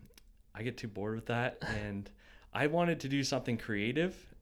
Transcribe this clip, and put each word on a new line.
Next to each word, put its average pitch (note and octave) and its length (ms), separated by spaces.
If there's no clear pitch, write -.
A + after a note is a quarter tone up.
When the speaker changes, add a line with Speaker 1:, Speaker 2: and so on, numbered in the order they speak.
Speaker 1:
I A2 120
get A#2+ 120
too A#2 120
bored G#2 260
with A2+ 120
that, A#2+ 340
Speaker 2:
<laughs> A2+ 180
Speaker 1:
and G2+ 320
I C3 140
wanted E3+ 340
to C3+ 80
do C#3 140
something C3 340
creative, A#2+ 600